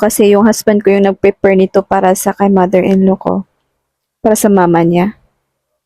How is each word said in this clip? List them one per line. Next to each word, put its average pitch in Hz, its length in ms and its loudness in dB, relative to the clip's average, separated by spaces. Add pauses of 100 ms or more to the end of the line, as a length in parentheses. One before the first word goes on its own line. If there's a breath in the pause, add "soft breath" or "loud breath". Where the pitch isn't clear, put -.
kasi 208 320 2
yung 202 80 2
husband 214 400 0
ko 196 80 0
yung 202 160 2
nag-prepare 196 480 -2
nito 190 240 0
para 190 320 -2
sa 196 240 -4
kay 202 160 -2
mother-in-law 190 640 0
ko. 185 320 -6 (720)
Para 214 160 0
sa 214 160 0
mama 175 320 2
niya. 175 320 -2 (720)